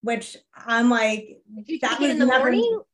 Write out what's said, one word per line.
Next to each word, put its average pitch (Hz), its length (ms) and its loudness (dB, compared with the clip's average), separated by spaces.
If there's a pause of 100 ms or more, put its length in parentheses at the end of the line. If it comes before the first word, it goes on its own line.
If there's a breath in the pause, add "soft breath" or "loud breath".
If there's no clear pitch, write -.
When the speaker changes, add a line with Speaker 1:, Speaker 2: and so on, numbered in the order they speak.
Speaker 1:
Which 226 360 -6 (180)
I'm 233 360 0
like, 220 380 0 (280)
Speaker 2:
Did 214 120 -18
you 320 120 -6
Speaker 1:
that - 180 -2
Speaker 2:
take - 20 -2
it - 40 0
Speaker 1:
was 285 80 2
Speaker 2:
in 311 60 -2
the 254 80 4
Speaker 1:
never 262 180 2
Speaker 2:
morning 381 360 0 (140)